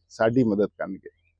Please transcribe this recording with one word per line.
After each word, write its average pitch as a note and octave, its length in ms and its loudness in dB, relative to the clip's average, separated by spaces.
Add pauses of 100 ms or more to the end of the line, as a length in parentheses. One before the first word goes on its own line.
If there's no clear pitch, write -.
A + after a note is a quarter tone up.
ਸਾਡੀ A#2 360 2
ਮਦਦ G#2 220 2
ਕਰਨਗੇ। - 520 -12 (220)